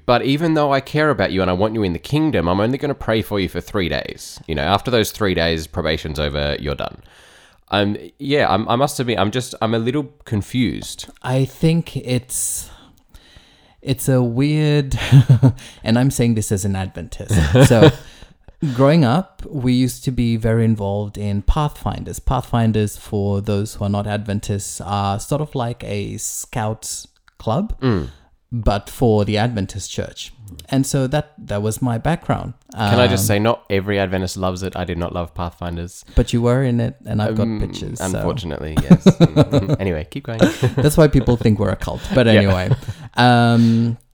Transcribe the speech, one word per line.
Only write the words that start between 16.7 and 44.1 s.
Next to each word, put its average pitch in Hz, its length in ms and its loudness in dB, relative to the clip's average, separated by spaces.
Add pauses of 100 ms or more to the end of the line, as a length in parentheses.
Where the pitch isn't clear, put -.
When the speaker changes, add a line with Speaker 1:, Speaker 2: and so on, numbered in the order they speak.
Speaker 2:
Adventist. 92 600 -6 (340)
So 139 220 8 (380)
Speaker 1:
<laughs> - 460 -8
Speaker 2:
growing 139 300 6
up, 135 400 0
we 127 300 -2
used 123 300 0
to 139 60 -2
be 120 260 0
very 113 280 2
involved 104 540 -2
in 101 240 -4
Pathfinders. - 800 -4
Pathfinders, 113 760 0
for 101 460 -4
those 101 320 -4
who - 100 -6
are 101 60 -2
not 101 160 -2
Adventists, 104 760 -6
are 98 400 -2
sort 147 220 -4
of 147 120 -8
like 120 300 -6
a 104 320 -8
Scouts - 880 -8 (300)
club, 160 460 -4
Speaker 1:
Mm. 98 260 0 (420)
Speaker 2:
but 104 380 -2
for 107 380 2
the 104 100 -2
Adventist 104 540 -4
church. - 420 -10 (380)
And 135 160 2
so 135 220 0
that, 147 280 -4
that 104 240 -6
was 107 220 -2
my 120 160 -2
background. 123 560 -4 (180)
Speaker 1:
Can 110 260 2
I 123 80 8
just 120 180 2
Speaker 2:
Um, - 20 0
Speaker 1:
say, 104 120 2
not 113 300 0
every 98 300 0
Adventist 92 400 -2
loves 92 240 -2
it. 92 140 -6
I 90 100 -4
did 85 100 -4
not 87 160 -4
love 85 220 -6
Pathfinders. 87 720 -8 (100)
Speaker 2:
But 123 160 2
you 120 80 2
were 120 240 2
in 120 160 0
it, 123 240 -4
and 104 160 -4
I've 110 160 -2
got 110 60 0
Speaker 1:
Um, 113 180 -2
Speaker 2:
pictures, - 380 -8
so. 98 80 -4
Speaker 1:
unfortunately, 87 760 -4
yes. - 220 8
Speaker 2:
<laughs> - 140 6
Speaker 1:
Mm, 156 320 4
mm. 135 280 0
Anyway, 87 320 -4
keep 139 140 -10
going. 113 140 -8
<laughs> 190 380 0
Speaker 2:
That's 147 200 2
why 160 120 8
people 127 280 2
think 110 220 2
we're 104 100 0
a 98 80 -2
cult. - 240 -8 (140)
But 127 120 4
Speaker 1:
Yeah. 113 60 6
Speaker 2:
anyway. 98 380 4 (480)
Um, 117 800 4 (160)